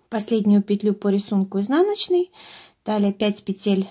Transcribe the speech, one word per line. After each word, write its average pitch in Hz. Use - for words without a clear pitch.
последнюю 214
петлю 208
по 202
рисунку 196
изнаночной, 359
далее 208
пять 208
петель 196